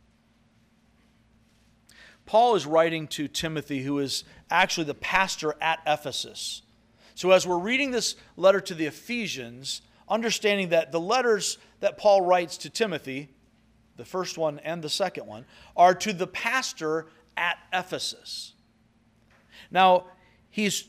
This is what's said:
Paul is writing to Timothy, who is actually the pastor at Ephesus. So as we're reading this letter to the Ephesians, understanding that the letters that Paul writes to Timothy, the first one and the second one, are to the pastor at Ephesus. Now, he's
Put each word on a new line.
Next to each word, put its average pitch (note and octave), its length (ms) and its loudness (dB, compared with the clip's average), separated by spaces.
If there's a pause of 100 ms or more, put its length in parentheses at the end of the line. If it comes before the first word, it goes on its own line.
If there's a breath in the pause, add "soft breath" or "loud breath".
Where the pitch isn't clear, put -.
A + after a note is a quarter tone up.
(2250 soft breath)
Paul A3+ 320 4
is C#3+ 100 -2
writing D#3+ 420 2
to D3 180 -6
Timothy, D3 560 -6
who C#3+ 180 -4
is C3+ 240 -4 (260 soft breath)
actually F3 340 2
the C#3+ 100 -8
pastor F#3 680 -2
at D#3+ 240 -2
Ephesus. - 760 -6 (520 soft breath)
So F3+ 180 0
as F#3 140 6
we're F3+ 120 0
reading C4 320 -2
this A#3 260 -4 (200 soft breath)
letter F#3+ 240 4
to F#3+ 140 -10
the D#3+ 100 -4
Ephesians, C3+ 960 -8 (280 soft breath)
understanding G#3 600 0
that D#3+ 240 0
the E3 80 -2
letters G#3+ 560 0 (240 soft breath)
that G3 160 -2
Paul G3+ 240 6
writes F3+ 380 2
to D3+ 120 -14
Timothy, D3 600 -4 (680)
the A#2+ 80 -18
first F3+ 320 -6
one D3+ 220 -2
and D#3+ 240 -8
the D3+ 80 -8
second E3+ 360 -6
one, G#2+ 200 -18 (280 soft breath)
are F3+ 200 8
to G3+ 180 -4
the F3 140 -6
pastor D#3+ 800 -4 (280 soft breath)
at E3+ 220 -2 (160)
Ephesus. - 800 -8 (1160 loud breath)
Now, F3+ 340 6 (460 soft breath)
he's G#3 380 -2